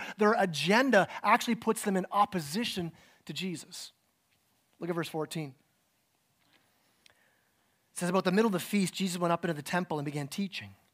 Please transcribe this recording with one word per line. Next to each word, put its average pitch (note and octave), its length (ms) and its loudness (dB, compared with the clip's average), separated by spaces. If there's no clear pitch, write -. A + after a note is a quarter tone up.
their G#3 200 6
agenda G3 720 4
actually A3+ 340 2
puts A3+ 260 -2
them G3 160 0
in F3+ 160 0
opposition F#3 800 -2
to E3+ 80 -10
Jesus. E3 580 -10
Look E3+ 60 -6
at E3+ 80 -4
verse E3 100 -4
fourteen. D#3 460 -8
It - 960 -20
says, F3 100 -2
"About F3+ 160 2
the F3+ 80 2
middle A3 140 6
of A3 40 0
the F3+ 80 0
feast, F#3+ 340 0
Jesus F#3 240 -4
went E3+ 140 2
up E3+ 140 0
into E3+ 80 -2
the D3 80 -6
temple F3 360 -2
and D3 60 -4
began D3 240 -6
teaching. C#3 480 -8